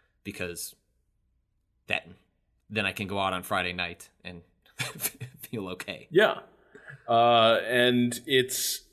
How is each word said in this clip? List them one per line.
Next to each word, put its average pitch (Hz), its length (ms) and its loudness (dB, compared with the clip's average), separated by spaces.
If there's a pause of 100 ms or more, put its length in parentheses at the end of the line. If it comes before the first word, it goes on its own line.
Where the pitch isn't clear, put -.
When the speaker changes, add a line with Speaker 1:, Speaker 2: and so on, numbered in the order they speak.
(260)
Speaker 1:
because 90 500 -10 (1120)
that, - 180 -6 (640)
then 107 160 -4
I 95 60 -2
can 101 160 -8
go 98 100 -4
out 95 140 0
on 90 120 -4
Friday 92 280 -2
night 87 380 -10 (160)
and 87 160 -16 (360)
<laughs> - 40 -10 (580)
feel 101 300 -10
okay. - 420 -12
Speaker 2:
Yeah. 196 280 2 (680)
Uh, 117 580 6
and 123 600 2
it's, - 560 0 (120)